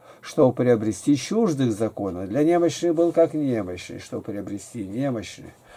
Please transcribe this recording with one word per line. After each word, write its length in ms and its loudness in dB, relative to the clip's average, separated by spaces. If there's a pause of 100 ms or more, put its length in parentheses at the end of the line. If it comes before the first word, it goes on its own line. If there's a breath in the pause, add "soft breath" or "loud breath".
(200 soft breath)
чтобы 320 4
приобрести 640 2
чуждых 560 0
закона. 560 -4
Для 160 2
немощных 500 2
был 160 4
как 240 4
немощный, 640 -4
чтобы 240 -10
приобрести 640 -8
немощных. 640 -6 (260 loud breath)